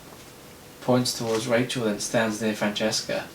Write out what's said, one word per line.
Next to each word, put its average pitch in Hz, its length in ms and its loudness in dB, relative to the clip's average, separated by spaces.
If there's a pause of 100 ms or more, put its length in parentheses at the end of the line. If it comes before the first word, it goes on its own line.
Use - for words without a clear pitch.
(800)
Points 123 360 2
towards 113 300 0
Rachel, 123 380 2
then 104 140 2
stands 110 440 0
near 110 100 2
Francesca. 107 680 -2 (120)